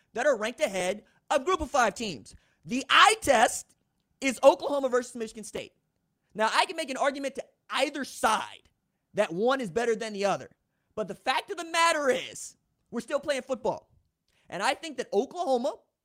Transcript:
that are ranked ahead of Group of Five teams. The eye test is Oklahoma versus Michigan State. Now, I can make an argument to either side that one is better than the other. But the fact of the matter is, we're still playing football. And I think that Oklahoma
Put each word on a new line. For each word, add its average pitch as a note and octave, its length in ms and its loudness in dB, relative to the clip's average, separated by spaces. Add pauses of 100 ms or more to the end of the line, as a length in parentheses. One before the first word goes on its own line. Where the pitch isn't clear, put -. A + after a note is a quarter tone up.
(160)
that A#3+ 120 0
are C#4 100 4
ranked A3 240 -4
ahead G3 440 -2 (260)
of C4+ 140 2
Group F4+ 160 0
of C#4+ 100 -6
Five A#3+ 240 2
teams. E3 400 -10 (300)
The A#3+ 260 -4
eye F4+ 300 8
test - 560 2 (440)
is C4 220 -2
Oklahoma C#4 460 4
versus B3 260 -2
Michigan A3 300 -10
State. - 280 -12 (640)
Now, G#3+ 180 0
I D4+ 140 2
can F#4 80 -10
make D#4+ 160 -6
an C4 60 -6
argument C4+ 400 -2
to - 80 -10 (260)
either C#4 340 -2
side F3 640 -2 (460)
that F#3 180 0
one B3 280 2
is G#3+ 100 -6
better A#3 240 0
than G#3+ 200 -8
the G3 100 -4
other. D#3 260 -2 (460)
But G#3 100 -4
the F#3 80 -10
fact - 360 -4
of E4+ 80 -10
the E4+ 60 -6
matter E4 460 2
is, - 460 -6 (340)
we're A3+ 100 -6
still C#4+ 200 -4
playing C#4+ 220 -4
football. G#3 480 -6 (580)
And F3+ 140 -8
I C4 120 2
think D#4 220 -14
that - 160 -6
Oklahoma C#4 640 0 (300)